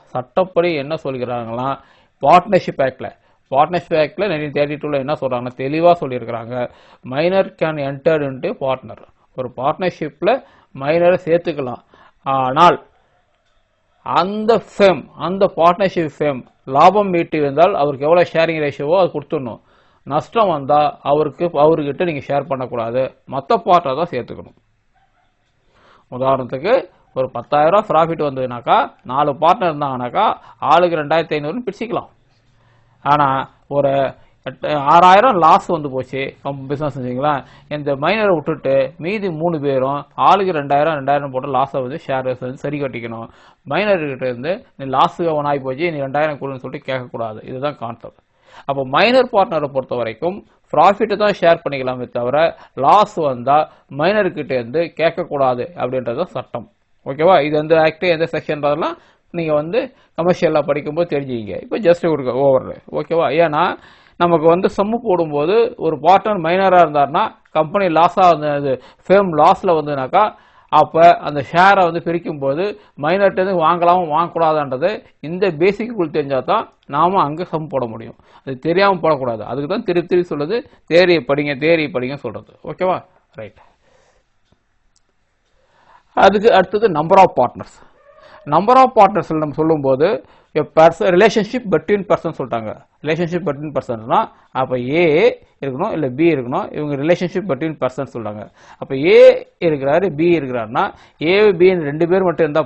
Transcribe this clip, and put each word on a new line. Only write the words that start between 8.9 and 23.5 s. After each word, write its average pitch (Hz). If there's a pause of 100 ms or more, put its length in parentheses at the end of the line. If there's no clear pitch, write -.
ஒரு 127
பார்ட்னர்ஷிப்ல 165 (440)
மைனரை 170
சேர்த்துக்கலாம். 151 (420)
ஆனால் 135 (1300)
அந்த 202 (120)
ஃபேம், 190 (180)
அந்த 185 (120)
பார்ட்னர்ஷிப் 175
ஃபேம் 143 (240)
லாபம் 185
ஈட்டி 170
இருந்தால் 151
அவருக்கு 143
எவ்வளவு 170
ஷேரிங் 160
ரேஷியோவோ 147
அது 180
கொடுத்துடணும். 135 (460)
நஷ்டம் 156
வந்தா 147 (220)
அவருக்கு, 151
அவர்கிட்ட 151
நீங்க 151
ஷேர் 143
பண்ணக்கூடாது, 123 (280)
மத்த 139